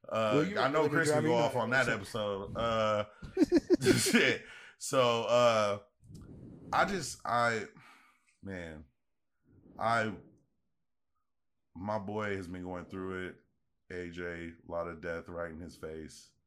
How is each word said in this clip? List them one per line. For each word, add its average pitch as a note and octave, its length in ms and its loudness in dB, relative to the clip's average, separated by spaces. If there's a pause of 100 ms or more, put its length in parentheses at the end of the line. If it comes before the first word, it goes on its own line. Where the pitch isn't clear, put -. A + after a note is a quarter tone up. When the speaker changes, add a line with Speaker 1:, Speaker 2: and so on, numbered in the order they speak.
(100)
Speaker 1:
Uh, A2 240 2
Speaker 2:
Well, D3 100 4
you - 140 -2
Speaker 1:
I B2+ 100 2
know D3+ 120 2
Speaker 2:
really D3+ 100 4
Speaker 1:
Chris D3+ 200 2
can D3+ 120 4
Speaker 2:
driving - 80 2
Speaker 1:
go A#2 80 4
Speaker 2:
me A#2 60 4
Speaker 1:
off B2 120 0
on A2+ 140 0
that B2+ 160 4
Speaker 2:
nuts. A#2 100 0
Speaker 1:
episode. G2+ 580 -4
Uh, A2 500 2 (760)
Speaker 2:
<laughs> - 0 -
Speaker 1:
<laughs> F#4+ 160 4
shit. C#3 460 4 (340)
So, A#2+ 480 2
uh, A2 540 4 (920)
I D#3 140 4
just, F#3 400 -4
I, A#2 380 2 (800)
man, E2+ 420 -10 (960)
I, A2 340 2 (1600)
my G#2 220 -4
boy G2+ 380 -4
has F#2 120 -8
been F2+ 160 -10
going F2+ 220 -8
through F#2 420 -8
it. - 80 -14 (560)
A F2+ 180 -8
J, E2+ 400 -8 (180)
a E2+ 40 -10
lot E2+ 160 -4
of D#2+ 120 -12
death E2+ 280 -8
right E2+ 220 -8
in D#2+ 100 -14
his E2+ 160 -14
face. D#2+ 540 -14 (160)